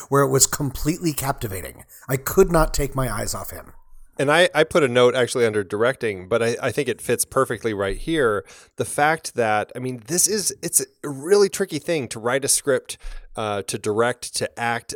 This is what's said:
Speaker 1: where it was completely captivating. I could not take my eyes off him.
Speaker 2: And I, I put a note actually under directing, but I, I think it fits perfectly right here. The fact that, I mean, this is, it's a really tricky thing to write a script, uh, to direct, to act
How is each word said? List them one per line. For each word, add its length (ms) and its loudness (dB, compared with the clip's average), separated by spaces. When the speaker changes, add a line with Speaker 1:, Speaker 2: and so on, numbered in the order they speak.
Speaker 1:
where 140 4
it 80 2
was 180 4
completely 640 -2
captivating. 720 -8
I 80 0
could 340 2
not 240 2
take 220 -2
my 120 -2
eyes 280 -6
off 140 -10
him. 220 -16
Speaker 2:
And 140 2
I, 200 6
I 120 4
put 180 2
a 60 4
note 260 6
actually 320 2
under 160 0
directing, 680 -2
but 140 2
I, 180 0
I 120 -2
think 160 -2
it 120 -4
fits 240 -2
perfectly 480 -2
right 260 -2
here. 460 0
The 60 -2
fact 500 -2
that, 420 0
I 20 -10
mean, 300 -8
this 180 2
is, 340 -4
it's 240 0
a 40 -6
really 400 2
tricky 300 -4
thing 300 -4
to 100 -16
write 260 -2
a 40 -2
script, 500 0
uh, 260 -4
to 160 -8
direct, 600 -2
to 200 -6
act 380 -4